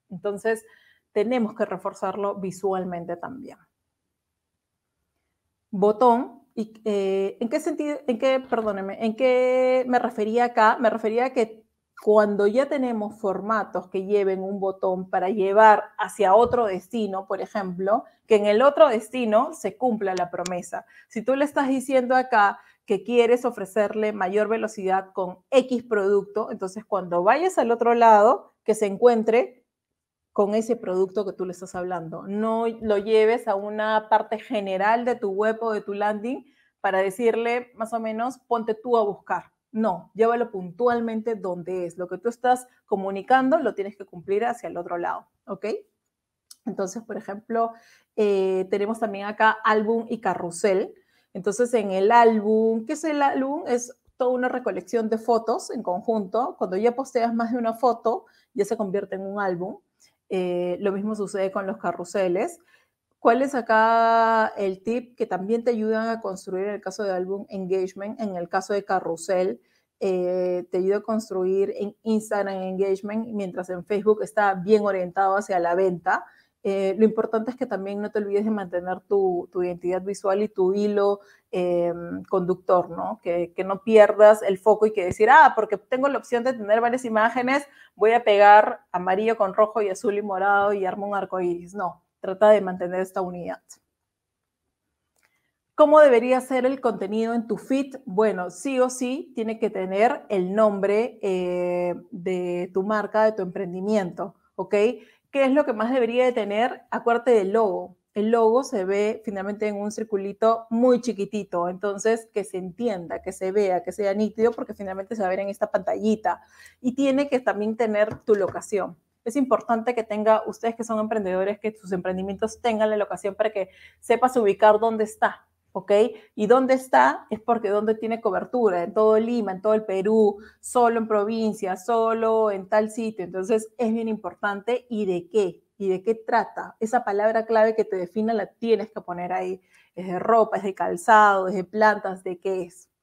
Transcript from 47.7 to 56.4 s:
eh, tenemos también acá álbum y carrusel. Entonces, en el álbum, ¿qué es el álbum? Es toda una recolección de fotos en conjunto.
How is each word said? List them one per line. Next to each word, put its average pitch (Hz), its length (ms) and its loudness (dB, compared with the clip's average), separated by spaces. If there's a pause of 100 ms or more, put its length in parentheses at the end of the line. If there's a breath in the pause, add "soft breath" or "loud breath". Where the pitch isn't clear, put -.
eh, 190 540 0
tenemos 208 300 -2
también 202 260 -6
acá 214 380 2
álbum 220 440 2
y - 140 -8
carrusel. 185 720 -2 (400 soft breath)
Entonces, 214 400 -2
en 208 180 0
el 196 200 2
álbum, 226 720 4
¿qué 302 80 -4
es 302 120 -10
el 294 180 0
álbum? 277 420 -2
Es 240 260 -2 (260)
toda 247 120 0
una 254 200 0
recolección 226 600 -4
de 220 80 -2
fotos 226 540 -2
en 247 100 -8
conjunto. 220 800 -4